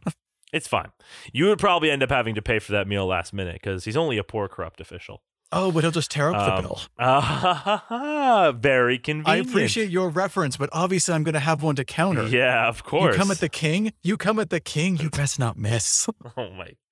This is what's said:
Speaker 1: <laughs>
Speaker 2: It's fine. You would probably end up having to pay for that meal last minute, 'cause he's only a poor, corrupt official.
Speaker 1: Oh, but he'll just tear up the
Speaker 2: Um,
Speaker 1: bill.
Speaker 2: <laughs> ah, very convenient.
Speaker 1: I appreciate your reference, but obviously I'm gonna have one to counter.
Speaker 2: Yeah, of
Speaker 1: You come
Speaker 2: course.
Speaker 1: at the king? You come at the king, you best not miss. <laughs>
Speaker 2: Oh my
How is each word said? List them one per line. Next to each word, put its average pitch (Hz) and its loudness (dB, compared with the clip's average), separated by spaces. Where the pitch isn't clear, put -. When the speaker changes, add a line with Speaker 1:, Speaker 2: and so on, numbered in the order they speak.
Speaker 1:
<laughs> 165 -6
Speaker 2:
It's 160 -6
fine. - -2
You 156 2
would 208 2
probably 175 2
end 139 2
up 123 -2
having 117 0
to 107 -4
pay 110 0
for - -8
that 101 0
meal 98 -2
last 92 -2
minute, 90 -6
'cause 95 -6
he's 113 -4
only 151 0
a 104 -2
poor, 101 -6
corrupt - -12
official. - -18
Speaker 1:
Oh, 185 0
but 160 2
he'll 165 2
just 165 -4
tear 151 0
up 101 0
the 95 2
Speaker 2:
Um, 95 -2
Speaker 1:
bill. - -8
Speaker 2:
<laughs> - -20
ah, 180 2
very 127 4
convenient. 151 -2
Speaker 1:
I 160 6
appreciate 220 0
your 185 0
reference, 170 -2
but 135 -4
obviously 175 0
I'm 151 0
gonna 156 0
have 151 0
one 151 2
to 143 -2
counter. 160 0
Speaker 2:
Yeah, 123 2
of 117 -4
Speaker 1:
You - -16
come - -2
Speaker 2:
course. 185 4
Speaker 1:
at 175 -2
the 170 0
king? 175 0
You 190 2
come 214 0
at 214 -2
the 170 0
king, 175 0
you 151 -2
best 143 -2
not 117 -2
miss. 110 0
<laughs> 117 -14
Speaker 2:
Oh 107 -8
my 90 -14